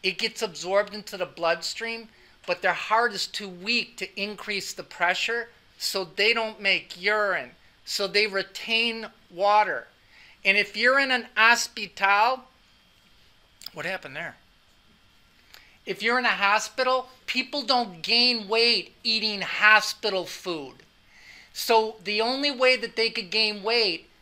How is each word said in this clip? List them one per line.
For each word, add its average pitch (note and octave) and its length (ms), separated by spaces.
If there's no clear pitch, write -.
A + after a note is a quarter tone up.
it F3+ 140
gets A3+ 240
absorbed F#3+ 520
into G#3 240
the F3+ 80
bloodstream, G3+ 840
but F3 160
their F3+ 120
heart A3+ 400
is - 140
too G3+ 220
weak G3 480
to G3 240
increase G3+ 520
the F3 100
pressure, A3 680
so - 280
they G3+ 280
don't A3 280
make F3+ 400
urine, F#3+ 500
so - 240
they G#3 200
retain A3+ 800
water. G3 580
And G3 120
if G3+ 200
you're B3+ 220
in C4+ 120
an A#3+ 240
hospital, A3 1080
what D#3 120
happened E3 300
there? D#3+ 220
If F#3 180
you're A#3+ 160
in B3 60
a A3+ 40
hospital, A3 800
people C4 380
don't G#3+ 380
gain A#3 460
weight A3+ 460
eating G#3+ 380
hospital G3+ 840
food. C#3+ 580
So A3 500
the G#3 180
only C4+ 300
way B3+ 260
that A3+ 180
they A3+ 140
could A3 200
gain G#3 340
weight G#3+ 460